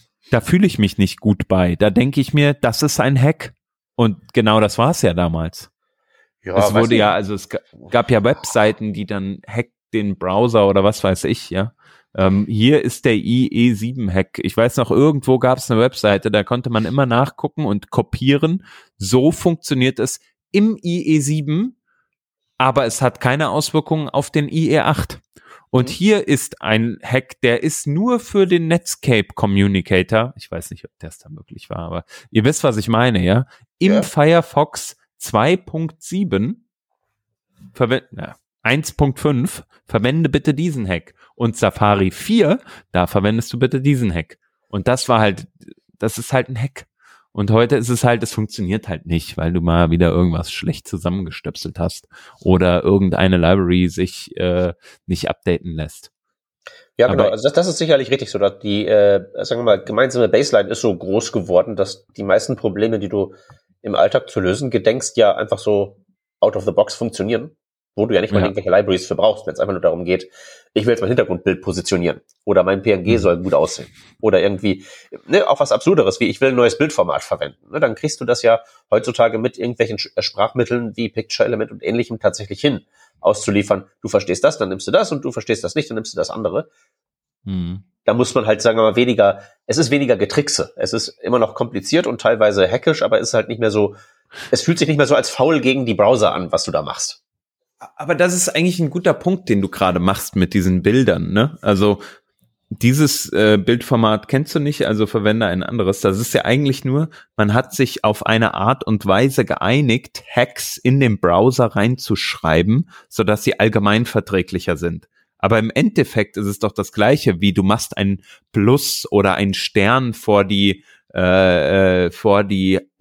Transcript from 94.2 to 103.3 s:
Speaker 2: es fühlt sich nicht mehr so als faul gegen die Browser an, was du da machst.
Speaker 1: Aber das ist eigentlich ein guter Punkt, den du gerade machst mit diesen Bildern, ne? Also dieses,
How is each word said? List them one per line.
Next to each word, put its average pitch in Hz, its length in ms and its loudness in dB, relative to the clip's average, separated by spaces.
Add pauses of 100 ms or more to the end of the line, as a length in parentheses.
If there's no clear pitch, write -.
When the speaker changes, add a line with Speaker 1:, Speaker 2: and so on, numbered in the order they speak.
Speaker 2:
es - 120 0
fühlt 170 160 0
sich 156 80 0
nicht 151 120 0
mehr 139 80 2
so 135 100 2
als - 140 0
faul 147 300 2
gegen 131 260 0
die 113 80 -2
Browser 104 400 2
an, 90 180 -6
was 82 120 0
du - 60 -8
da 80 120 -2
machst. - 400 -10 (720)
Speaker 1:
Aber 151 180 -4
das 175 180 2
ist 180 160 -2
eigentlich 175 300 0
ein 156 120 -2
guter 175 220 0
Punkt, 185 360 -4
den 101 120 2
du 95 80 -2
gerade 90 300 0
machst 95 360 -2
mit 90 200 0
diesen 92 280 2
Bildern, 101 500 2
ne? 127 280 0
Also 101 380 2 (720)
dieses, 135 600 0